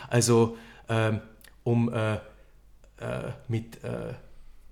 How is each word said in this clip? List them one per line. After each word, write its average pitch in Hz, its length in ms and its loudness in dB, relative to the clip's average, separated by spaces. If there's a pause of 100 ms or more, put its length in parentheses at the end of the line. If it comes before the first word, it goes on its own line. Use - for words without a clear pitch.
Also, 117 480 6 (300)
ähm, 110 320 2 (460)
um, 117 280 2
äh, 110 220 0
äh, 107 40 -4 (1300)
mit, 113 340 -6
äh, 117 300 -8 (580)